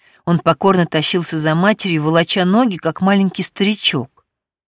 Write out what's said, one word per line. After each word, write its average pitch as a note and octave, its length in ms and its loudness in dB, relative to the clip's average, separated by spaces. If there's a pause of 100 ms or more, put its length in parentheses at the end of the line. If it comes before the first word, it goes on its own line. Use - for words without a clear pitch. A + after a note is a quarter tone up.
(240)
он E3+ 140 2
покорно F3+ 480 2
тащился E3 500 -2
за D#3 200 0
матерью, F3+ 480 0
волоча E3 400 2
ноги, G3+ 320 2
как D#3+ 240 -4
маленький F#3+ 420 0
старичок. - 840 -4 (440)